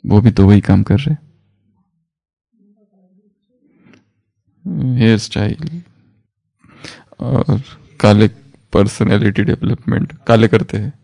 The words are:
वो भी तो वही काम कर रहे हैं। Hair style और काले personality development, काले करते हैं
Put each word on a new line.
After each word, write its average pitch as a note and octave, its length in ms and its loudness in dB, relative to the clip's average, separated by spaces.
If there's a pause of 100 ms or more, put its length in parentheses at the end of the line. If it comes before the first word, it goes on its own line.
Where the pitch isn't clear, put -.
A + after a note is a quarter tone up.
वो G2+ 140 4
भी A2+ 100 4
तो G2 180 4
वही G2+ 120 6
काम G2 220 2
कर G#2 160 0
रहे D3 120 -4
हैं। - 200 -6 (3750)
Hair A2+ 200 2
style A2+ 640 -8 (1400)
और B2 420 -4 (380)
काले G#2 300 4 (420)
personality G#2 680 0
development, - 680 -4 (140)
काले A2+ 220 4
करते G#2 300 -2
हैं G#2 140 -8 (120)